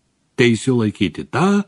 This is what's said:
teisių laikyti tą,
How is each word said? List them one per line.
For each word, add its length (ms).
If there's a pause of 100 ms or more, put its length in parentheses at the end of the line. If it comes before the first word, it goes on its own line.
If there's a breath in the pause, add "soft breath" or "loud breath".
(380)
teisių 460
laikyti 420
tą, 420